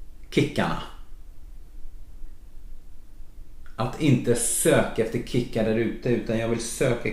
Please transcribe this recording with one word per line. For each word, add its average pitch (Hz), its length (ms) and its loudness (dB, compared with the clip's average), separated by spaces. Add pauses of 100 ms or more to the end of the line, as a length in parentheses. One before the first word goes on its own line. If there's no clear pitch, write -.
(320)
kickarna. 98 460 2 (3000)
Att 127 260 -4
inte 123 340 6
söka 117 720 4
efter 123 180 -2
kickar 120 400 0
där 110 120 4
ute, 117 340 0
utan 113 280 2
jag 113 100 0
vill 113 160 0
söka 120 500 2